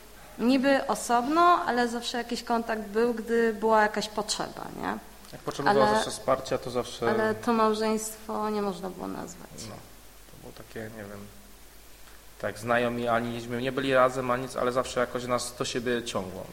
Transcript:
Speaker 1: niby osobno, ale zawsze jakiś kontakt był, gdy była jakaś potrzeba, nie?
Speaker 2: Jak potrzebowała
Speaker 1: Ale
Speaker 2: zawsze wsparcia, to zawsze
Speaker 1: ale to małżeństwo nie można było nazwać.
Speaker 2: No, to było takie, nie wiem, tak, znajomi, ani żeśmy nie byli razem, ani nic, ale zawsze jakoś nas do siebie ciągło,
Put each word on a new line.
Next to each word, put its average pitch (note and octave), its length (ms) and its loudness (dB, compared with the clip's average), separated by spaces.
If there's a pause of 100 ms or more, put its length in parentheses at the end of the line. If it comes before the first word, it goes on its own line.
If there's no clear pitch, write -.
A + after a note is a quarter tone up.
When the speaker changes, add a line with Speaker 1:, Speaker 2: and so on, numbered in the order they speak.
(380)
Speaker 1:
niby C4+ 480 4
osobno, C#4 540 2
ale C#4+ 480 6
zawsze A#3 300 -4
jakiś A#3 240 -4
kontakt A3+ 400 -2
był, A3 320 2
gdy A3+ 380 2
była G#3+ 300 6
jakaś G#3+ 260 0
potrzeba, - 560 -4 (180)
nie? G#3+ 160 -2 (340)
Speaker 2:
Jak - 80 -14
potrzebowała C#3 460 4
Speaker 1:
Ale G#2+ 100 4
Speaker 2:
zawsze B2 140 0
wsparcia, - 480 0
to - 120 -6
zawsze A#2+ 400 -2
Speaker 1:
ale A3 240 2
to A#3 180 -2
małżeństwo A3 1000 0
nie G#3 120 -2
można F#3 280 -4
było F#3 160 -10
nazwać. F3+ 440 -10 (180)
Speaker 2:
No, G2+ 60 -12 (560)
to - 100 -20
było - 120 -16
takie, - 280 -14
nie A2 240 -12
wiem, G2+ 220 -12 (1120)
tak, G#2 180 -4
znajomi, A#2+ 500 0
ani A#2 320 0
żeśmy A#2+ 220 -4
nie C3 100 -2
byli C3+ 220 0
razem, B2+ 360 4
ani B2 120 0
nic, B2+ 140 -8
ale B2 160 0
zawsze B2 280 -2
jakoś B2 240 -2
nas B2 340 -2
do C3 60 -2
siebie B2 380 -2
ciągło, F#2+ 500 -6